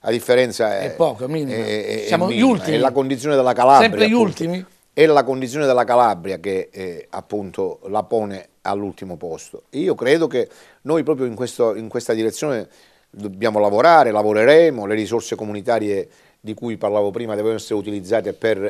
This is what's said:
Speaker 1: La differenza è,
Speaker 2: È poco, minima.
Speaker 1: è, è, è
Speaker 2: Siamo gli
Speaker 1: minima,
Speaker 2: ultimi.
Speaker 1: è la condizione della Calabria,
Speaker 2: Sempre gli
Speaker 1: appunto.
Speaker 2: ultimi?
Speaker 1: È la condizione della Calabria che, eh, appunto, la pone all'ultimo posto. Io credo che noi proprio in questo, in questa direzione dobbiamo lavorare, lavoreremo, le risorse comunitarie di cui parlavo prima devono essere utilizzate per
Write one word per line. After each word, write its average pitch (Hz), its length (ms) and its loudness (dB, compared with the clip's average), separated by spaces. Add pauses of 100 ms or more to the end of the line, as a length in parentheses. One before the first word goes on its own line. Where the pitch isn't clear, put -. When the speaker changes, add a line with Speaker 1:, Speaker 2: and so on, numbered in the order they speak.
Speaker 1:
La 110 100 -4
differenza 117 720 0
è, 92 60 -4
Speaker 2:
È 87 100 -6
poco, 131 320 -2
minima. 135 360 -6
Speaker 1:
è, 107 200 -4
è, 107 180 -6
è 104 40 -10
Speaker 2:
Siamo 110 200 0
gli - 40 -2
Speaker 1:
minima, 247 180 2
Speaker 2:
ultimi. 156 280 0
Speaker 1:
è 147 40 0
la 135 100 2
condizione 135 460 -2
della 127 160 4
Calabria, 131 360 8
Speaker 2:
Sempre 214 200 2
gli 220 40 0
Speaker 1:
appunto. 220 300 0
Speaker 2:
ultimi? 180 240 -6 (280)
Speaker 1:
È 151 120 6
la 143 180 6
condizione 131 400 -4
della 123 200 4
Calabria 101 540 2
che, 92 320 -4
eh, 90 400 -12
appunto, 95 720 -8
la 101 180 -4
pone 101 460 -6 (140)
all'ultimo 98 540 -8
posto. - 540 -12
Io 156 240 -2
credo 151 320 2
che 120 220 -2 (340)
noi 156 200 -2
proprio 131 240 -2
in 117 80 -6
questo, 113 400 -2
in 110 140 -12
questa 120 240 -4
direzione 110 560 -4 (400)
dobbiamo 104 500 -4
lavorare, 120 520 6
lavoreremo, 110 720 4
le 101 100 -2
risorse 110 400 -4
comunitarie 104 720 -4 (300)
di 107 160 -12
cui 113 220 -8
parlavo 104 340 0
prima 113 240 -8
devono 107 200 -2
essere 107 220 -8
utilizzate 101 580 -4
per 110 240 -2 (120)